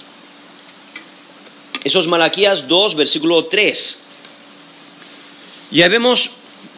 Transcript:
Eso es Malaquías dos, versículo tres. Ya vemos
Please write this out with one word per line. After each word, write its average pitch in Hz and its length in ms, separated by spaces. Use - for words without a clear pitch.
Eso 165 160
es 165 80
Malaquías 175 600
dos, 175 280
versículo 156 500
tres. - 540
Ya 170 160
vemos 233 440